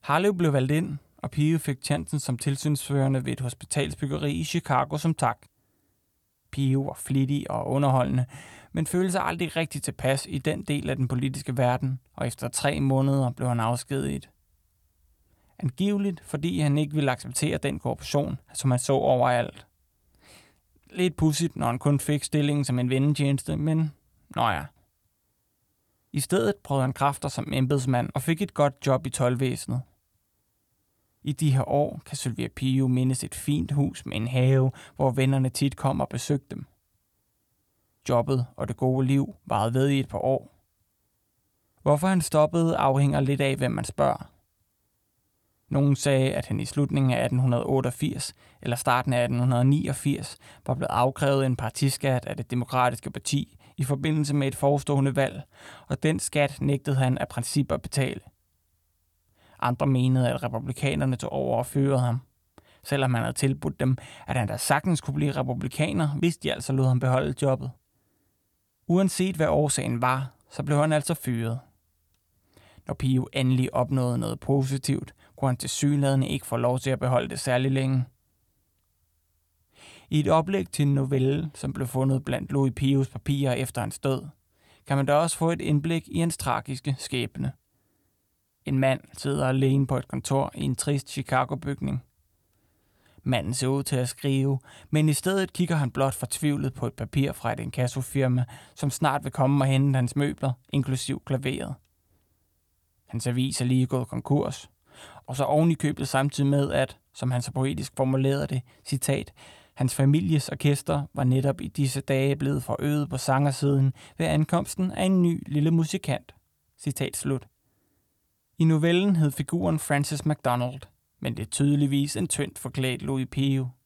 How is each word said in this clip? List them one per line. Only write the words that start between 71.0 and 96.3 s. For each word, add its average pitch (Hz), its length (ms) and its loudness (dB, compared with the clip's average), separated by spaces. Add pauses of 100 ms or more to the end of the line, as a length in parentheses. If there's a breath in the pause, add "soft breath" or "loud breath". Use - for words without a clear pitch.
fyret. 117 460 -4 (1300 soft breath)
Når - 80 -4
Pio 127 380 0
endelig 127 420 2
opnåede 123 440 0
noget 110 220 -4
positivt, 135 760 -2 (260 soft breath)
kunne 135 80 0
han 123 80 0
tilsyneladende 139 720 2
ikke 147 180 -4
få 117 100 -4
lov 123 220 2
til 131 120 -4
at 131 80 0
beholde 127 300 0
det 139 120 -8
særlig 131 320 2
længe. 131 320 0 (2000 loud breath)
I 151 100 4
et 147 80 2
oplæg 175 400 2
til - 140 0
en 143 120 4
novelle, 135 600 0
som 135 180 -6
blev 135 140 -4
fundet 131 380 0
blandt - 280 -4
Louis 139 240 2
Pios 135 320 2
papirer 139 440 -2
efter 123 280 -4
hans 107 180 -6
død, 135 280 -2 (600 soft breath)
kan 139 100 0
man 139 100 2
da 143 80 4
også 165 220 2
få 165 140 2
et 170 100 -2
indblik 156 480 0
i 165 120 -2
hans 165 160 0
tragiske 131 600 -2
skæbne. 127 540 -4 (1120)
En 135 140 0
mand 131 220 2 (120)
sidder 139 360 -2
alene 135 380 4
på 131 100 0
et 127 120 -4
kontor 135 460 -2
i - 80 -6
en 135 140 -2
trist 139 320 -2
Chicago-bygning. 135 920 -4 (1200 soft breath)
Manden 117 320 -2
ser 127 120 -2
ud 139 160 0
til 135 140 -2
at 127 120 0
skrive, 135 500 0 (320 loud breath)
men 151 180 4
i 151 40 4
stedet 190 400 0
kigger 170 240 0
han 139 140 0
blot 135 240 0
fortvivlet 143 600 -2